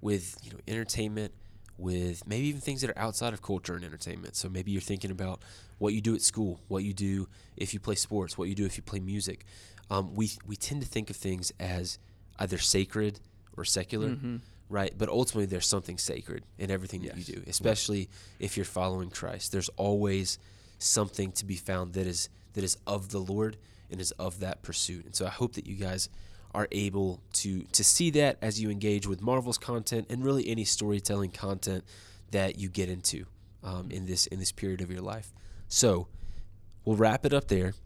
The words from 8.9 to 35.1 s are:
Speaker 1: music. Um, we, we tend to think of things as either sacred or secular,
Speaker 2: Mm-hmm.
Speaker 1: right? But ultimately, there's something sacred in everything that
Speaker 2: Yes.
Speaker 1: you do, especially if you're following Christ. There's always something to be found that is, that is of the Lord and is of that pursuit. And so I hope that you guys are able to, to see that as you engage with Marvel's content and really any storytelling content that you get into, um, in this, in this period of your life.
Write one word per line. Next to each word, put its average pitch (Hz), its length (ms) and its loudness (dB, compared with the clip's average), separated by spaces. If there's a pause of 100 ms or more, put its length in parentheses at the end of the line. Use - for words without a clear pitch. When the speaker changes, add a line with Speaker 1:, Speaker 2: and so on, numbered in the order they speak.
Speaker 1:
music. 95 440 -4 (460)
Um, 98 240 0
we, 107 160 2 (160)
we 101 100 -8
tend 143 260 -4
to 120 60 -4
think 110 220 -4
of - 60 -8
things 92 420 -2
as 90 400 -2 (400)
either 92 200 0
sacred 104 640 2 (360)
or 85 80 -6
secular, 107 460 0
Speaker 2:
Mm-hmm. 123 260 -4 (320)
Speaker 1:
right? 98 280 0
But 104 120 0
ultimately, 110 380 2
there's 92 200 0
something 90 320 0
sacred - 460 -4 (140)
in 95 120 -2
everything 92 320 -2
that - 140 -6
Speaker 2:
Yes. 90 120 -8
Speaker 1:
you - 80 -8
do, 92 120 -10
especially 104 600 2 (300)
if - 180 -2
you're 98 80 2
following 92 460 0
Christ. 87 420 -6
There's 95 180 0
always 98 680 2 (400)
something 98 540 2
to - 120 -2
be 98 120 -4
found 90 380 -2
that 92 120 2
is, 90 220 -2 (240)
that 101 100 -2
is 92 140 2 (100)
of 98 240 -2
the 101 80 -2
Lord 104 380 0 (340)
and 92 100 -6
is 90 120 -2
of 92 280 -4
that 92 220 -4
pursuit. 87 440 -4
And - 80 -14
so 92 120 0
I 92 40 -2
hope 120 240 -2
that - 120 -6
you 98 80 -6
guys 95 340 -2 (460)
are 104 180 2
able 98 480 2 (120)
to, 95 300 0 (100)
to - 120 6
see - 260 8
that 143 300 6
as 110 200 0
you 107 100 2
engage 101 360 4
with 95 140 0
Marvel's 123 380 2
content 117 500 -2
and 123 160 -2
really 139 240 4
any 113 160 2
storytelling 101 680 2
content 95 540 -2 (460)
that 98 280 2
you 98 100 -2
get 92 200 0
into, 90 380 -2 (360)
um, 90 280 -6
in 92 160 -4
this, 90 220 2
in 92 100 -6
this 95 140 -2
period 95 280 -2
of 90 100 -4
your 90 120 -4
life. 104 300 -8 (360)